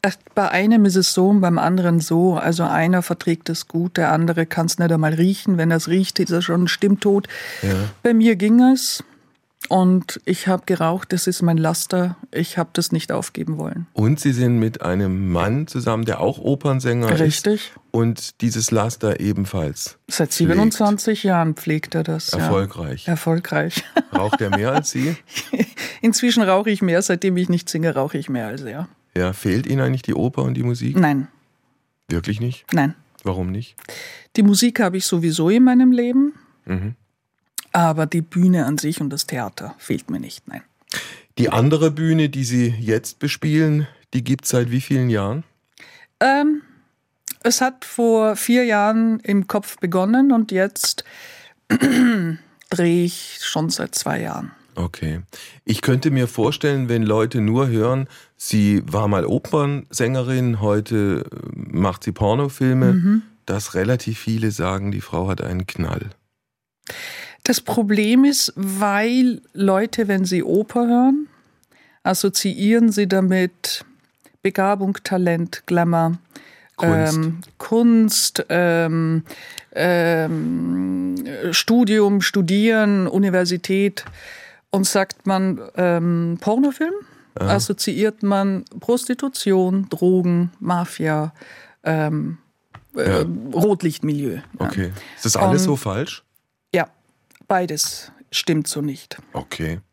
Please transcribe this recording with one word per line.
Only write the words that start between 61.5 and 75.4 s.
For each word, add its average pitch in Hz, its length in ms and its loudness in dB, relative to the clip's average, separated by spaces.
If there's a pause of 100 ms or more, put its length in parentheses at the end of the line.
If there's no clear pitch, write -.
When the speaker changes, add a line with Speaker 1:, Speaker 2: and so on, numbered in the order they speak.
Speaker 2:
macht 90 480 -2
sie 101 80 -4
Pornofilme, 131 840 2
Speaker 1:
Mhm. 196 280 4 (260)
Speaker 2:
dass 98 260 -4
relativ 110 460 -2
viele 110 320 -2
sagen, 98 400 -4
die 98 100 -6
Frau 90 260 -4
hat 95 140 -4
einen 92 240 -4
Knall. - 460 -6 (1300)
Speaker 1:
Das - 140 0
Problem 214 640 2
ist, 285 320 2
weil 208 840 0 (120)
Leute, 196 540 0
wenn 190 160 0
sie 180 200 0
Oper 214 440 0
hören, 269 400 2 (760)
assoziieren 202 840 2
sie 208 160 2
damit 185 800 0 (580)
Begabung, 196 640 0
Talent, 170 600 -2